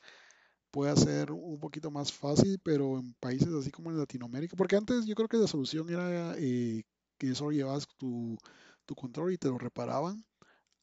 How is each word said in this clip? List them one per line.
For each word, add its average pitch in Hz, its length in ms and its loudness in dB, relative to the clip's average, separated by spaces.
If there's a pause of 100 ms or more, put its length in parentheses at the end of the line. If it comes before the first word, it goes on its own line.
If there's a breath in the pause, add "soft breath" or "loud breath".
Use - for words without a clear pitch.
(720 loud breath)
puede 143 260 2
ser 147 360 4
un 156 280 -8
poquito 156 300 -8
más 143 220 -4
fácil, 180 500 4
pero 139 360 2
en 123 160 -8
países 131 340 0
así 147 220 -2
como 165 200 -10
en 160 80 -2
Latinoamérica, 135 580 -6
porque 185 200 4
antes 220 300 2
yo 214 80 -2
creo 226 140 0
que - 100 2
la 214 100 6
solución 156 420 -2
era, 175 480 -2
eh, 120 460 0 (340)
que 131 160 0
solo 147 180 -2
llevabas 139 340 0 (100)
tu, 117 420 -4 (480 loud breath)
tu - 80 -8
control 151 380 -4
y 180 60 -2
te 143 100 0
lo 123 100 2
reparaban. 127 680 -2 (580 soft breath)